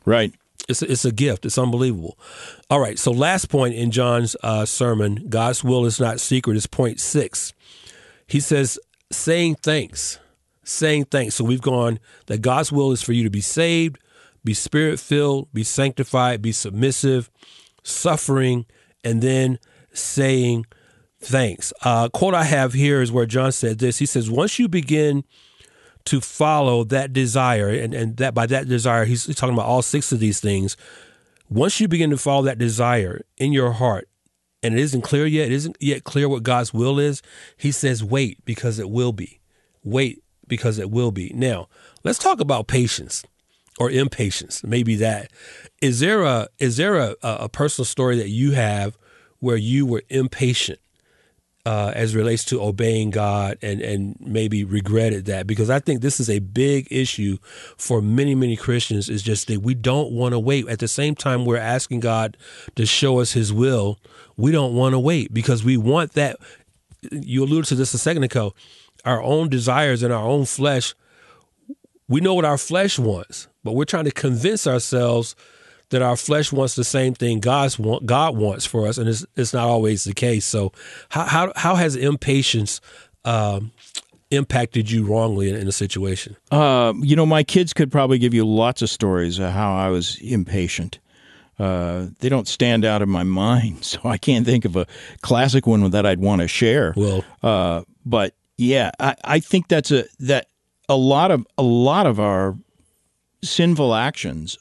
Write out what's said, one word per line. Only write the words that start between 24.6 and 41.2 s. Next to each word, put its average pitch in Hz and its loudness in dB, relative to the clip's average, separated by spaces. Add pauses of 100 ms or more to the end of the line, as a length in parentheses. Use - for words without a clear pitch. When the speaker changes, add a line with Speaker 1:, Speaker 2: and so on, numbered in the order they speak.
Speaker 2:
begin 151 0 (840)
to 135 0
follow 143 0
that 131 -2
desire," 123 0
and, 117 -4
and 113 -4
that, 127 -2
by 117 2
that 135 -2
desire, 117 2
he's, 120 -2
he's 147 -6
talking 127 -2
about 113 0
all 123 2
six - -2
of 120 0
these 107 0
things. 98 -2 (760)
"Once 139 0
you 214 2
begin 165 2
to 143 2
follow 139 2
that 131 -2
desire 117 0 (160)
in 139 0
your 123 2
heart, 110 -2 (540)
and 117 0
it 120 2
isn't 135 0
clear 147 0
yet, 151 0
it 120 0
isn't 147 -4
yet 139 -2
clear 143 0
what 127 -2
God's 123 0
will 127 0
is," 143 -2 (360)
he 143 -2
says, 127 -2
"Wait, 123 -2
because 113 -4
it 98 -8
will 123 0
be. - -12 (440)
Wait, 123 -2 (260)
because 113 -2
it 95 -6
will 117 2
be." 95 -6